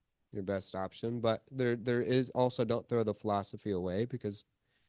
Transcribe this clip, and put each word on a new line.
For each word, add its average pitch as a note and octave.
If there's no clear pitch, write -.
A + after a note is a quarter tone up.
your G#2
best F#2+
option, A2+
but A2
there, B2
there B2
is B2+
also, B2+
don't A#2
throw A#2
the G#2
philosophy G#2
away, F#2
because G#2+